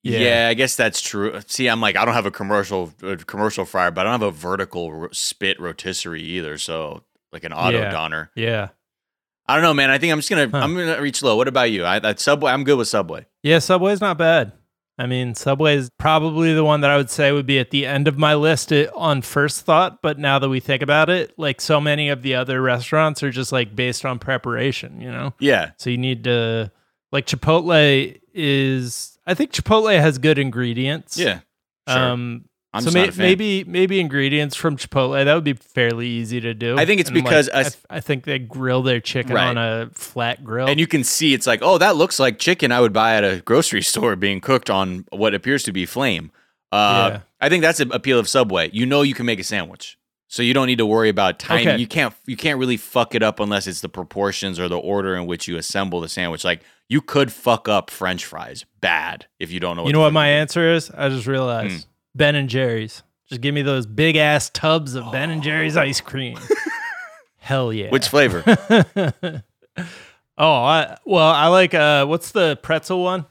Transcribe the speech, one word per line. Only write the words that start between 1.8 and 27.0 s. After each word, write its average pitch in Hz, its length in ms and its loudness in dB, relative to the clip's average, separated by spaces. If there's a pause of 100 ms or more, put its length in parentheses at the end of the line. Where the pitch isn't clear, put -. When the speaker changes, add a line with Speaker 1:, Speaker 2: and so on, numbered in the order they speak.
Speaker 1:
like, 101 160 0
I 101 80 2
don't 117 100 0
have 107 120 0
a 98 40 -2
commercial, 95 640 -4 (100)
a 95 140 -8
commercial 101 480 -4
fryer, 90 260 0
but 92 160 -2
I 110 40 0
don't 120 100 -2
have 104 80 -2
a - 80 -2
vertical 90 500 -6 (160)
r-, 85 100 -10
spit - 480 -4
rotisserie 85 640 -8
either. 80 360 -8
So, 80 440 -8 (300)
like, 82 120 -16
an 82 80 -10
auto 92 280 0
Speaker 2:
Yeah. 104 100 -4
Speaker 1:
donner. 78 440 -6
Speaker 2:
Yeah. 113 340 -4 (800)
Speaker 1:
I 131 60 2
don't 156 80 4
know, 160 120 4
man. 139 160 4
I 135 80 4
think 165 140 0
I'm 151 60 2
just 147 120 -6
gonna, 151 180 2
Speaker 2:
Huh. 139 100 -2
Speaker 1:
I'm 147 160 0
gonna 165 260 -2
reach 143 220 -4
low. 117 140 4
What 120 120 2
about 120 220 2
you? 92 140 -2
I, 92 160 2
that 107 180 -2
Subway, 143 340 2
I'm 135 120 -2
good 139 140 4
with 113 100 -2
Subway. 87 380 -4 (160)
Speaker 2:
Yeah, 160 180 4
Subway's 185 400 2
not 185 180 -2
bad. 160 340 2 (460)
I 123 80 -6
mean, 127 280 -4
Subway 143 420 2
is 127 220 -4
probably 160 560 2
the 156 100 2
one 151 160 4
that 143 100 4
I 143 60 4
would 139 140 0
say 143 200 2
would 143 160 0
be 139 120 2
at 123 120 -2
the 139 140 0
end 139 240 0
of 139 80 -2
my 151 180 4
list, 151 380 0
it, 147 240 2
on 151 260 0
first - 440 -2
thought. 175 360 2
But 151 160 -2
now 139 200 2
that 135 100 0
we 131 100 0
think 135 240 -2
about 151 280 4
it, 180 260 -2
like, 143 240 -4
so 151 200 2
many 147 280 0
of 135 140 -4
the 131 120 -2
other 127 280 -2
restaurants 139 600 0
are 143 80 -2
just, 123 220 -6
like, 113 240 -2
based 123 300 -4
on 127 120 -4
preparation, 123 840 -4
you 123 120 -12
know? 127 260 -8
Speaker 1:
Yeah. 117 380 2
Speaker 2:
So - 140 -6
you 123 80 -2
need 123 260 -4
to, 113 480 -2 (400)